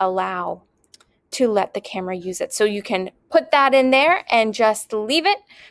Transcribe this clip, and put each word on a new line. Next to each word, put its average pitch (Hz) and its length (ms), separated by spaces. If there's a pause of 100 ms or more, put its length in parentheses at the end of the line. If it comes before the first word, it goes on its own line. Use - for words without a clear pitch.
allow 185 640 (680)
to - 160
let 208 280
the 208 60
camera 185 360
use 180 240
it. - 120
So - 120
you 208 180
can 185 300 (180)
put 320 220
that 269 220
in 262 160
there 294 380
and 220 240
just 220 400
leave 240 320
it 403 140 (320)